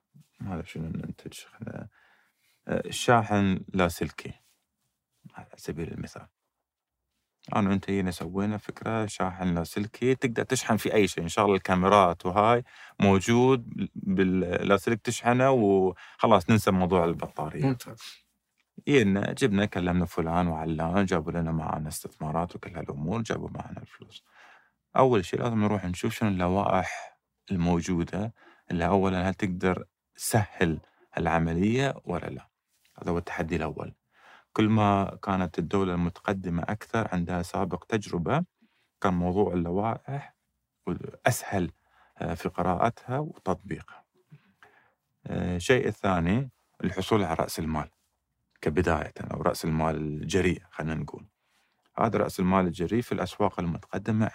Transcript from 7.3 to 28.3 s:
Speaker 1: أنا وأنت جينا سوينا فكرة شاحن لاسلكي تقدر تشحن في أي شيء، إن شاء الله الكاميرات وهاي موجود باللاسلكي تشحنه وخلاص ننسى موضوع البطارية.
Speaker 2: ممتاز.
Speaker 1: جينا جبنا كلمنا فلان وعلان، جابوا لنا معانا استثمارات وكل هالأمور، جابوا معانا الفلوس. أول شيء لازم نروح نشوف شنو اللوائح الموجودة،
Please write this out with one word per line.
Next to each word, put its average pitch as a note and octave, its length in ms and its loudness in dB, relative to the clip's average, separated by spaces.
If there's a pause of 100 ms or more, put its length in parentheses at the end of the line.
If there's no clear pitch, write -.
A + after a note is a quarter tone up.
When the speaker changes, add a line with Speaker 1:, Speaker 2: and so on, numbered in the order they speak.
Speaker 1:
أنا G2 140 2
وأنت G2 200 -2
جينا F#2+ 200 0
سوينا G2 460 -4
فكرة A2 500 -6
شاحن F#2 480 -4
لاسلكي G#2 600 -2
تقدر A#2 280 -2
تشحن A#2 340 0
في - 180 -2
أي G#2 140 6
شيء، F2 160 -4
إن E2+ 40 -4
شاء G#2 160 2
الله G2+ 120 4
الكاميرات F#2 720 4
وهاي G#2+ 380 4 (360)
موجود A#2 920 4
باللاسلكي F#2+ 1120 2
تشحنه B2 460 2
وخلاص G2 1000 4
ننسى A2 200 6
موضوع F#2 340 4
البطارية. D#2+ 600 -2
Speaker 2:
ممتاز. B2 320 -2 (920)
Speaker 1:
جينا G#2 440 4
جبنا G#2 340 2
كلمنا F2+ 400 0
فلان E2+ 400 0
وعلان، E2 580 0
جابوا E2+ 280 -2
لنا E2 200 -2
معانا D#2 360 -4
استثمارات D#2+ 680 -6
وكل E2+ 200 -12
هالأمور، D#2+ 460 -6
جابوا - 280 -6
معانا - 300 -12
الفلوس. - 440 -20 (720)
أول B2 280 6
شيء - 160 -4
لازم A#2 200 0
نروح G#2 240 2
نشوف F2+ 300 -4
شنو A2 140 0
اللوائح F#2 920 0 (320)
الموجودة، F2 840 0 (360)